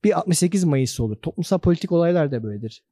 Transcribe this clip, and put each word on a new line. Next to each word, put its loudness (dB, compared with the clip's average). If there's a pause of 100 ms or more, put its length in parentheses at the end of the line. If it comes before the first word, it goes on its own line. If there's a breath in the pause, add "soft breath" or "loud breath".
Bir 4
altmış 0
sekiz 2
Mayıs 0
olur. -2
Toplumsal -4
politik 0
olaylar 2
da -4
böyledir. -10